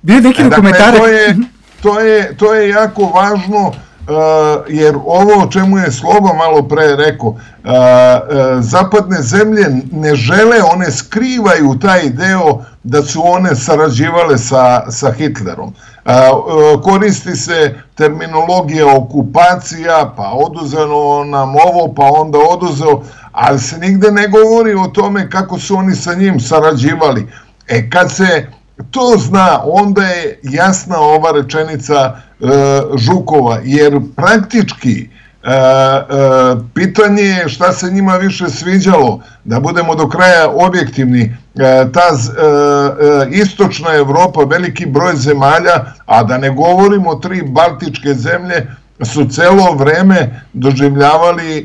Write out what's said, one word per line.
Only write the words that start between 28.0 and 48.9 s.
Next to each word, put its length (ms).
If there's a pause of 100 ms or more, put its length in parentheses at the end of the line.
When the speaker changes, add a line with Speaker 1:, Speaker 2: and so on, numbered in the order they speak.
Speaker 2:
se 340 (440)
to 280
zna, 460
onda 380
je 380
jasna 580
ova 340
rečenica, 640 (400)
e, 100 (520)
Žukova, 640
jer 380 (140)
praktički, 920 (340)
e, 80
e, 40 (1160)
pitanje 520
je 260
šta 240
se 160
njima 280
više 320
sviđalo, 720 (220)
da 180
budemo 340
do 140
kraja 420
objektivni, 720
e, 100 (580)
ta 260
z-, 160
e, 120 (840)
e, 40
istočna 580
Evropa, 520
veliki 440
broj 280
zemalja, 600 (300)
a 180
da 160
ne 120
govorimo 640
tri 300
baltičke 720
zemlje, 520 (360)